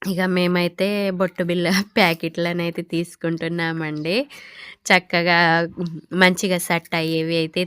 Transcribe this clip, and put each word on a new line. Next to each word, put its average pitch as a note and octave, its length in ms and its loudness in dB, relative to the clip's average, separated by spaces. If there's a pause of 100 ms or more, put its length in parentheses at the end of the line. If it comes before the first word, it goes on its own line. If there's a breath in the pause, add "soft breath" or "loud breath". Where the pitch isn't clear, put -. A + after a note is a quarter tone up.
ఇక F#3 260 -2
మేమైతే F3+ 580 0 (240)
బొట్టు F3+ 340 -2
బిళ్ళ F3 220 -2
<laughs> F#3+ 280 0
ప్యాకెట్లను E3+ 680 0
అయితే E3+ 240 -6
తీసుకుంటున్నామండి. E3 1300 -4 (720 loud breath)
చక్కగా F3+ 500 2 (760)
మంచిగా F3+ 440 4
సెట్ E3+ 360 -2
అయ్యేవి D#3+ 420 0
అయితే E3 300 0